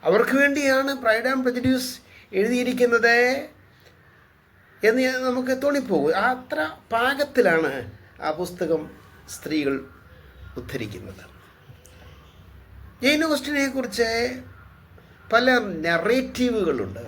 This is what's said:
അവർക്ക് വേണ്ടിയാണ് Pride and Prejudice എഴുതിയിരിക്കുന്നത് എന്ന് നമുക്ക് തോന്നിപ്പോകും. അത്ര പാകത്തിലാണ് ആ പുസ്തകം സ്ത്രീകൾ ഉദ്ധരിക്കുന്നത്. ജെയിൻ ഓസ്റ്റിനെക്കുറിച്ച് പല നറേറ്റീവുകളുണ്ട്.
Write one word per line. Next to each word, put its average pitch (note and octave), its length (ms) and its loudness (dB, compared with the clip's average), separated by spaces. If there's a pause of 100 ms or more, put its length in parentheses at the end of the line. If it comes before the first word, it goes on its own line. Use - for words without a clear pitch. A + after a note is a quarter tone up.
അവർക്ക് A3+ 380 4
വേണ്ടിയാണ് C#4 520 2 (100)
Pride A3+ 300 2
and C4 140 -2
Prejudice B3+ 400 0 (520)
എഴുതിയിരിക്കുന്നത് A#3+ 760 2 (1700)
എന്ന് B3+ 180 4 (240)
നമുക്ക് B3+ 320 -2
തോന്നിപ്പോകും. G3 500 0 (200)
അത്ര B3+ 280 -6 (360)
പാകത്തിലാണ് A3+ 760 2 (520)
ആ D#3 40 -2 (120)
പുസ്തകം E3 400 -2 (540)
സ്ത്രീകൾ D3 380 -2 (840)
ഉദ്ധരിക്കുന്നത്. G#2+ 640 -12 (1800)
ജെയിൻ D4 280 2
ഓസ്റ്റിനെക്കുറിച്ച് C4+ 840 -2 (1200)
പല A#3+ 140 4 (400)
നറേറ്റീവുകളുണ്ട്. E3+ 1200 0